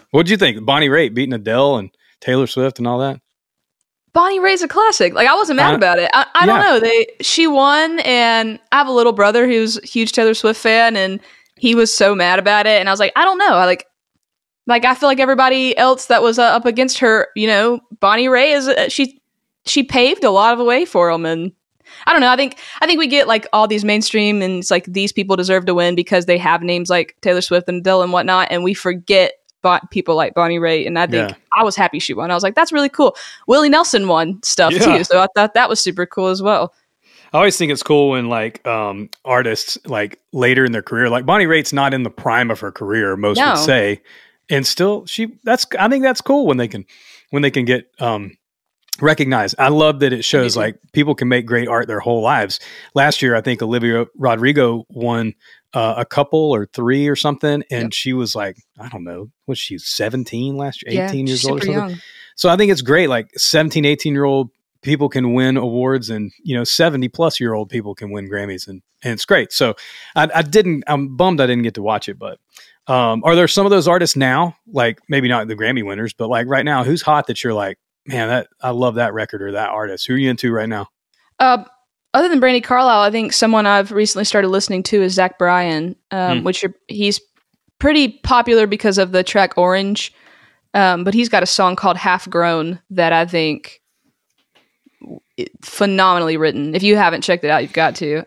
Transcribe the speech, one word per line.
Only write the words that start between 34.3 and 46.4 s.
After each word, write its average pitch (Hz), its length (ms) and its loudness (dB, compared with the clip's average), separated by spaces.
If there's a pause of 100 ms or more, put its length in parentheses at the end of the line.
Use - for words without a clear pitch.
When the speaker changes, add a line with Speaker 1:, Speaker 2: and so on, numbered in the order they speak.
Speaker 2:
stuff 170 300 2
Speaker 1:
Yeah. 202 240 4
Speaker 2:
too, 165 60 0
so 175 140 2
I 190 160 4
thought 214 200 2
that 233 140 4
was 220 120 -2
super 180 260 -4
cool 185 220 -4
as 185 140 -2
well. 196 320 0 (580)
Speaker 1:
I 151 60 2
always 190 180 4
think 156 160 -2
it's 131 100 -6
cool 143 280 4
when, 127 180 -2
like, 117 380 -6
um, 107 420 -6 (160)
artists, 123 520 -2 (100)
like, 104 340 -8 (120)
later 127 320 2
in 123 80 0
their 107 100 -4
career, 120 280 -2
like, 127 160 -2
Bonnie 185 200 2
Raitt's 160 260 0
not 139 220 0
in 127 100 -4
the 107 60 -6
prime 120 420 -2
of 101 80 -6
her 101 100 -10
career, 101 460 -4
most 101 220 -2
Speaker 2:
No. 269 120 0
Speaker 1:
would 175 80 0
say, 123 420 0 (480)
and 139 180 -2
still 202 400 -2
she, 220 200 -6 (160)
that's, 240 240 0 (120)
I 196 100 2
think 269 160 0
that's 262 160 0
cool 277 260 0